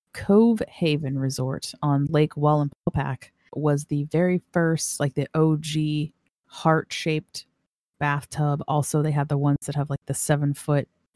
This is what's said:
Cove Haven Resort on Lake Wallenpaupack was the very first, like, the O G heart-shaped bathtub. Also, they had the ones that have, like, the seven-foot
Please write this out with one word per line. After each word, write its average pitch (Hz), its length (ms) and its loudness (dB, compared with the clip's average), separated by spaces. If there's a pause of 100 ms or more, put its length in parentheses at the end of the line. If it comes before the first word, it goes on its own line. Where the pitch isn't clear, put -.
(140)
Cove 220 560 4
Haven 147 500 0
Resort 131 640 -4
on 143 240 2
Lake 151 300 2
Wallenpaupack 147 960 -2 (220)
was 147 340 0
the 147 180 -4
very 180 360 0 (120)
first, 165 480 0
like, 143 140 -2
the 139 180 -2
O 156 240 4
G 151 560 -4 (320)
heart-shaped - 1000 -2 (540)
bathtub. 147 680 -2
Also, 151 320 0
they 151 100 0
had 143 160 0
the 143 100 -2
ones 143 280 0
that 143 100 -6
have, 143 140 -2
like, 139 160 -8
the 143 80 -4
seven-foot 143 720 0 (280)